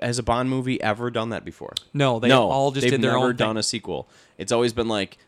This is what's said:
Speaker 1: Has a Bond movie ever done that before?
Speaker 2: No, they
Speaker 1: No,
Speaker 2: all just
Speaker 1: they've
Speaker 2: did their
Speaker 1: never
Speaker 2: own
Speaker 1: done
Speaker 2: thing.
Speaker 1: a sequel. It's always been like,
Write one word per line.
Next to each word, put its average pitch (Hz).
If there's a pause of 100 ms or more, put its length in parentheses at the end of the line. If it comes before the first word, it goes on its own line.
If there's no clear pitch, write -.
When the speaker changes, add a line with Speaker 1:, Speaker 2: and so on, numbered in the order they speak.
Speaker 1:
Has 120
a 123
Bond 120
movie 131
ever 117
done 113
that 104
before? - (200)
Speaker 2:
No, 135
they 120
Speaker 1:
No, 123
Speaker 2:
all 135
just 135
Speaker 1:
they've 123
Speaker 2:
did 113
their 131
Speaker 1:
never 127
Speaker 2:
own 120
Speaker 1:
done 113
Speaker 2:
thing. -
Speaker 1:
a 107
sequel. 87 (320)
It's 98
always 117
been 113
like, 104 (100)